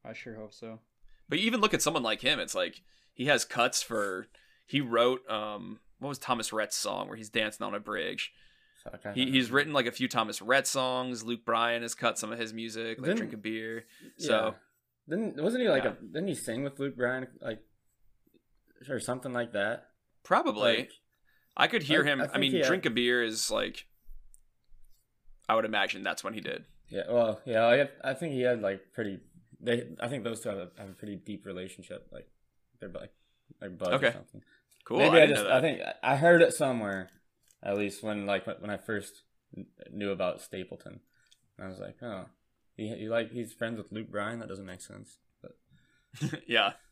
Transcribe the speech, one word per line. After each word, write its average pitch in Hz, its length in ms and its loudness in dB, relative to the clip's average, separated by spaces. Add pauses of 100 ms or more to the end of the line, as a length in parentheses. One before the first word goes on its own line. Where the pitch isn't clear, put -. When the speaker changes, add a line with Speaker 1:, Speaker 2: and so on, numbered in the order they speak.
Speaker 1:
I 110 80 -12
sure 117 220 -12
hope 107 180 -14
so. 113 280 -14 (480)
Speaker 2:
But 147 100 0
you 208 80 2
even 226 140 2
look 208 120 4
at 165 100 2
someone 151 200 2
like 110 180 0
him, 127 200 2
it's - 140 -4
like, 90 280 -2 (300)
he 127 140 -2
has 139 180 6
cuts - 360 2
for, 98 460 -4 (400)
he 143 140 0
wrote, 123 400 4 (100)
um, 104 480 -6 (220)
what 135 80 -6
was 139 100 -6
Thomas 120 340 -2
Rhett's 107 240 -2
song 98 320 -4
where 98 80 -10
he's 110 140 -14
dancing 107 340 -2
on 101 120 -4
a 107 40 -4
bridge? 98 520 -6 (500)
Speaker 3:
Fuck, - 240 -14
I 101 60 -8
Speaker 2:
He, 127 120 0
Speaker 3:
don't 131 100 -2
Speaker 2:
he's 127 140 4
Speaker 3:
know. 120 60 -6
Speaker 2:
written, 143 180 2
like, 131 140 2
a 117 60 -2
few 127 160 -4
Thomas 107 340 -2
Rhett 131 240 2
songs. 127 560 -2
Luke 117 240 -6
Bryan 117 360 2
has 117 120 -8
cut 113 240 0
some 107 140 -6
of 117 80 -8
his 110 120 -6
music, 113 460 -8
like 131 80 -6
Speaker 3:
Didn't 202 120 2
Speaker 2:
Drink 202 160 -6
a - 40 -12
Beer. 110 460 -6 (340)
Speaker 3:
Yeah. - 80 -6
Speaker 2:
So 110 280 2 (540)
Speaker 3:
Didn't, 147 320 -4
wasn't 233 220 0
he, 226 80 4
like, 135 140 4
Speaker 2:
Yeah. 117 80 0
Speaker 3:
a, - 120 -14
didn't 160 240 -4
he 165 60 0
sing 123 300 -4
with 139 160 -8
Luke 139 160 -4
Bryan, 127 320 -2 (120)
like, 113 200 -8 (1300)
or 127 80 -2
something 127 340 -4
like 117 200 -4
that? 104 340 -2 (380)
Speaker 2:
Probably. 208 540 4
Speaker 3:
Like, - 140 -6 (640)
Speaker 2:
I - 120 6
could 208 160 0
hear 151 200 4
Speaker 3:
I, - 40 2
Speaker 2:
him. 139 120 2
Speaker 3:
I 123 40 2
Speaker 2:
I - 20 -2
Speaker 3:
think - 140 -2
Speaker 2:
mean, 139 100 2
Speaker 3:
he 131 80 2
had 143 80 4
Speaker 2:
Drink 180 180 2
a 135 60 2
Beer 120 320 4
is, 110 280 -2
like, 104 360 -2 (1600)
I 113 60 4
would 110 100 4
imagine 101 380 0
that's 92 220 -4
when 101 100 -4
he 107 60 -8
did. - 240 -8 (240)
Speaker 3:
Yeah, 95 200 -4
well, 113 380 2
yeah, 113 180 4 (400)
I, 135 60 -2
I 135 40 -2
think 165 200 -4
he 127 80 0
had, 123 180 2
like, 98 320 -4
pretty, 101 280 -6 (400)
they, 120 260 0 (140)
I 120 80 -4
think 123 160 -6
those 113 160 -4
two - 100 -6
have 98 80 -4
a, 90 180 -8
have 101 140 -14
a 92 40 -16
pretty 104 220 -10
deep 101 300 -12
relationship. 92 680 -12
Like, - 160 -16 (520)
they're, 101 100 -12
like, - 220 -12 (500)
like 92 160 -12
buds 90 140 0
Speaker 2:
Okay. 135 160 2
Speaker 3:
or 117 40 2
something. 101 300 -16 (420)
Speaker 2:
Cool, 120 140 -2
Speaker 3:
Maybe - 180 8
Speaker 2:
I - 0 -
Speaker 3:
I 165 40 12
Speaker 2:
didn't 147 160 10
Speaker 3:
just, 107 80 2
Speaker 2:
know 98 60 2
that. 131 60 8
Speaker 3:
I 151 40 8
think 151 200 0 (220)
I 135 140 4
heard 170 260 10
it - 100 8
somewhere, 107 560 -2 (540)
at 101 160 0
least 101 240 -4
when, 104 240 -4
like, 98 200 0
when 107 220 -8
I 101 80 -4
first - 460 -8 (320)
kn-, 95 120 -14 (260)
knew 101 180 -4
about 90 320 -2
Stapleton. - 580 -12 (560)
And 98 100 -14
I 95 40 -10
was 92 80 -14
like, 98 240 -14
"Oh, 104 240 -10 (500)
he, 107 180 -6
he, 107 140 -10
like, 117 220 -2
he's 120 240 -8
friends 113 240 -6
with 101 140 -12
Luke 107 180 -8
Bryan? 107 300 -4
That 110 80 -10
doesn't 98 180 -12
make 90 160 -14
sense." 101 340 -18 (240)
But, - 160 -18 (840)
Speaker 2:
<laughs> - 40 -20
Yeah. 110 260 4 (200)